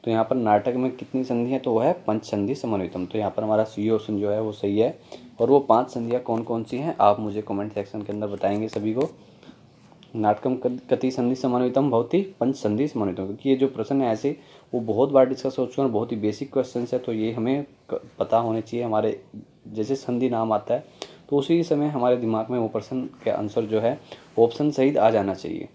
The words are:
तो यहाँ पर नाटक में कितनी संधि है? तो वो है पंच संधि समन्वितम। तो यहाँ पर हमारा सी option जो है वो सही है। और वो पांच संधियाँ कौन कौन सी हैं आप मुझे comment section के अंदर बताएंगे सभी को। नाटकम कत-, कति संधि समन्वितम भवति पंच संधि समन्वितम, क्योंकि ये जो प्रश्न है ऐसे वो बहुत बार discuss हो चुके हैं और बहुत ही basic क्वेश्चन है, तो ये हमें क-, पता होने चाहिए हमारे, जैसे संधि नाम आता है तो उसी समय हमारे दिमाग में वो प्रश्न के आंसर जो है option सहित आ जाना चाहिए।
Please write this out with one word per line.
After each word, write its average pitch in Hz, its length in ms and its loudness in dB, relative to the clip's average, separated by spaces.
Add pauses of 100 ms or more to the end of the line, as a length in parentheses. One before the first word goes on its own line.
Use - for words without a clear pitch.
तो 117 80 -2
यहाँ 113 120 4
पर 131 120 0
नाटक 110 400 2
में 127 160 0
कितनी 131 320 -6
संधि 120 280 -2
है? 131 80 0
तो 127 140 -2
वो 110 60 4
है 135 120 4 (160)
पंच 110 180 -2
संधि 107 300 -2
समन्वितम। 95 500 -4
तो 101 120 -6
यहाँ 104 140 -2
पर 113 120 -4
हमारा 107 220 2
सी 107 240 -4
option 107 300 0
जो 101 120 0
है 107 100 0
वो 110 120 -4
सही 101 260 -2
है। 120 180 2 (440)
और 117 80 2
वो 139 120 8
पांच 127 280 4
संधियाँ 120 320 -2
कौन 117 220 -2
कौन 117 200 -4
सी 120 140 -6
हैं 151 240 -4
आप 104 180 6
मुझे 107 220 -4
comment 104 320 -6
section 104 280 -6
के 101 120 -6
अंदर 104 140 -4
बताएंगे 101 400 -2
सभी 110 260 -2
को। 135 160 0 (1040)
नाटकम 107 420 2
कत-, 127 320 -4
कति 131 220 0
संधि 127 240 0
समन्वितम 127 560 0
भवति 117 300 2 (180)
पंच 131 160 0
संधि 110 320 0
समन्वितम, 98 380 -4
क्योंकि 107 240 -6
ये 135 60 6
जो 135 140 2
प्रश्न 135 320 -2
है 120 100 2
ऐसे 139 260 -2 (360)
वो 123 80 -2
बहुत 113 300 2
बार 131 140 8
discuss 131 320 -4
हो 127 80 0
चुके 131 160 -4
हैं 135 60 2
और 117 60 0
बहुत 117 180 0
ही 113 60 -4
basic 107 360 -4
क्वेश्चन 120 340 -2
है, 127 120 -2
तो 120 140 -4
ये 110 200 -2
हमें 127 320 -2 (240)
क-, - 120 -6 (180)
पता 113 200 2
होने 113 220 -2
चाहिए 120 240 -6
हमारे, 107 340 0 (500)
जैसे 110 260 -2
संधि 123 340 -2
नाम 113 240 0
आता 107 200 0
है 135 120 -2 (440)
तो 143 80 2
उसी 170 280 2
समय 147 240 2
हमारे 123 280 2
दिमाग 113 320 0
में 123 100 -2
वो 113 100 0
प्रश्न 123 320 -4 (220)
के 117 80 0
आंसर 110 340 -2
जो 107 160 0
है 123 180 0 (400)
option 147 320 4
सहित 139 260 4
आ 110 140 6
जाना 98 240 2
चाहिए। 82 400 -8